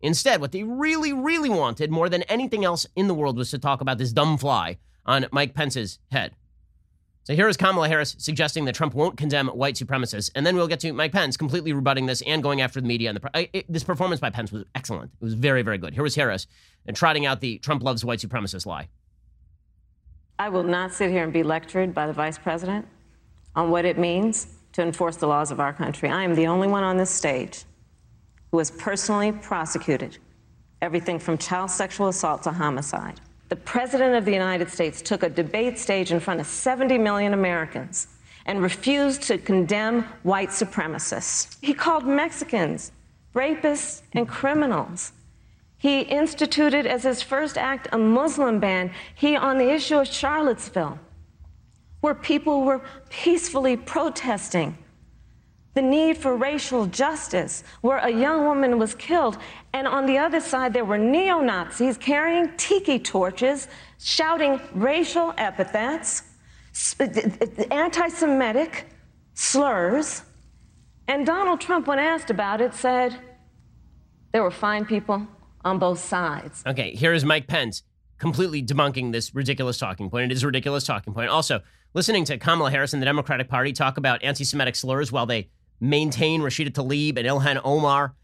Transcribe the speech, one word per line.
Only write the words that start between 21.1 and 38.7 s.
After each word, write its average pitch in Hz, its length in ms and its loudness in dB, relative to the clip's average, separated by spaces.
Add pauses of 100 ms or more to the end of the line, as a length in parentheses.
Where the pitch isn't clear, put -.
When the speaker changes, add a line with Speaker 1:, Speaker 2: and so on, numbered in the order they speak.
Speaker 2:
here 180 100 2
and 160 100 -2
be 160 120 4
lectured 170 500 0
by 151 140 0
the 156 40 -4
vice 151 260 -2
president 180 500 -4 (680)
on 165 160 2
what 170 140 4
it 170 160 2
means 185 480 0 (240)
to 180 100 0
enforce 165 320 0
the 160 140 0
laws 147 240 2
of 139 80 -4
our 143 120 0
country. 147 360 -4
I 175 160 0
am 175 100 2
the 165 140 4
only 185 180 2
one 196 160 2
on 185 140 2
this 185 140 2
stage - 560 -4 (840)
who 165 80 2
has 156 140 -2
personally 208 580 0
prosecuted 160 880 -4 (640)
everything 170 400 -2
from 165 180 -2
child 185 320 -4
sexual 196 380 -2
assault 180 340 -2
to 170 80 -2
homicide. 147 720 -4 (280)
The 175 80 -4
president 254 580 2
of 226 100 2
the 202 80 2
United 185 380 0
States 160 320 -2
took - 200 -2
a 180 60 2
debate 214 500 -2
stage 190 320 0
in 170 100 2
front 165 200 -2
of 143 60 -6
seventy 254 500 0
million 208 380 2
Americans 175 720 -2 (400)
and 196 160 -2
refused 277 640 0